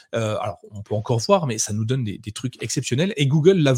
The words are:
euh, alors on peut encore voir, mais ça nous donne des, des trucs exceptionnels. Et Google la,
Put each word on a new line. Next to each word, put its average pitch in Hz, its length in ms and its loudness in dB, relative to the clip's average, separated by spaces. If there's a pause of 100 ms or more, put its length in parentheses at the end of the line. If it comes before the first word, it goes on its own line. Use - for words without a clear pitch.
(140)
euh, 107 240 -2
alors - 220 -6 (100)
on 104 120 -12
peut - 120 -6
encore 110 240 0
voir, 170 300 2
mais 110 100 -2
ça - 140 -6
nous 110 120 -2
donne 127 200 -2
des, 101 140 -6
des - 120 -12
trucs - 320 -10
exceptionnels. 131 540 -2
Et 147 100 2
Google 160 320 6
la, 139 200 4